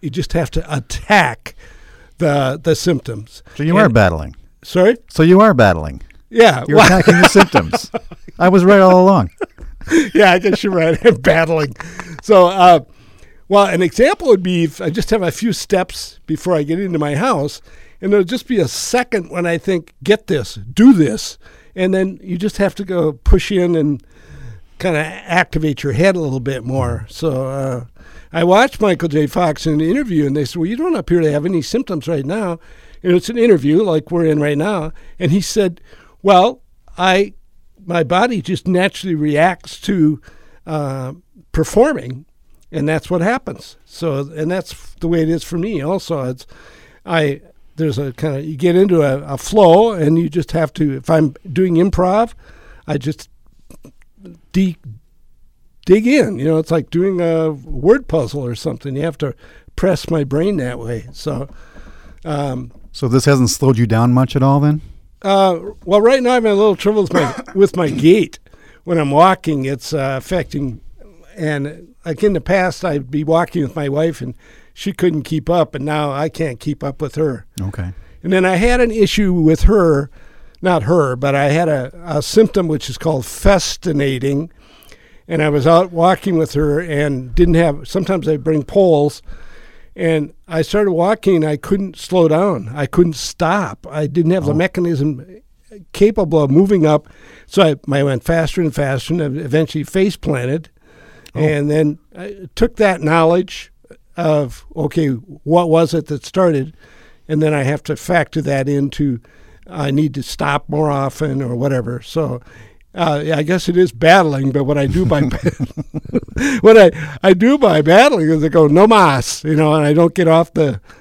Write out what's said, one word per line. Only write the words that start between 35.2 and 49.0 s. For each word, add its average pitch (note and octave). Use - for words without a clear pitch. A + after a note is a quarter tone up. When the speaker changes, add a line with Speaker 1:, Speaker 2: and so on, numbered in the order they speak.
Speaker 1:
he G3
said, F#3+
"Well, G3
I, F#3+
my E3+
body F#3+
just -
naturally F#3
reacts D3+
to, D#3
uh, C3+
performing, D#3+
and D3+
that's D#3
what F3
happens." G#3
So, C#3+
and D#3
that's -
the E3+
way E3
it D#3+
is E3
for -
me F#3
also. D#3+
It's, B2+
I, D3+
there's D3+
a C#3
kinda, C#3+
you D#3
get E3+
into F#3